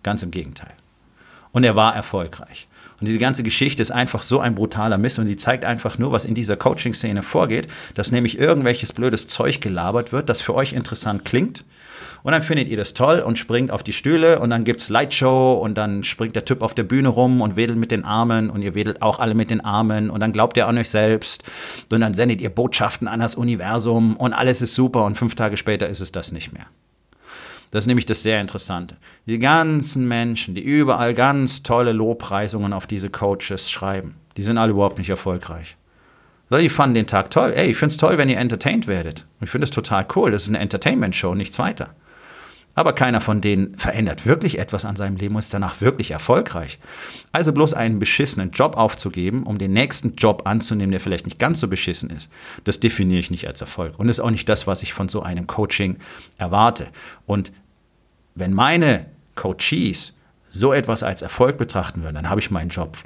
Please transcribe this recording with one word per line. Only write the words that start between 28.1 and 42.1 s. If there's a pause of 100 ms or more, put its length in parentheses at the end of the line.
sehr
Interessante. (300)
Die
ganzen
Menschen,
die
überall
ganz
tolle
Lobpreisungen
auf
diese
Coaches
schreiben, (200)
die
sind
alle
überhaupt
nicht
erfolgreich. (720)
Sondern
die
fanden
den
Tag
toll.
"Ey,
ich
find's
toll,
wenn
ihr
entertained
werdet. (140)
Ich
find
es
total (120)
cool.
Das
ist
eine
Entertainment-Show,
nichts
weiter." (800)